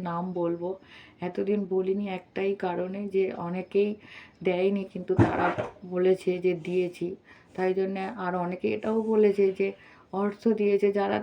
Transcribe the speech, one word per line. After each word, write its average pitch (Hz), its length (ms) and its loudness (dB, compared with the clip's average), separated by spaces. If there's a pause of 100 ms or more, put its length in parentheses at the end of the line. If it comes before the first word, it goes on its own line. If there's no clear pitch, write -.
(100)
নাম 170 220 -4
বলবো। 170 360 -2 (520)
এতদিন 196 400 -2 (120)
বলিনি 190 360 0
একটাই 190 460 -4
কারণে 185 540 -4
যে 190 160 2 (220)
অনেকেই 185 440 0 (520)
দেয়নি, 190 420 2
কিন্তু 185 300 -4
তারা 175 340 4 (440)
বলেছে 185 460 2
যে 180 140 2 (140)
দিয়েছি। 180 420 -2 (460)
তাই 185 200 2
জন্যে 190 280 -2 (140)
আর 180 200 -4
অনেকে 180 300 -2 (100)
এটাও 220 260 -2
বলেছে 214 500 4
যে 196 160 -2 (440)
অর্থ 202 360 -2
দিয়েছে 202 440 4
যারা, 202 300 0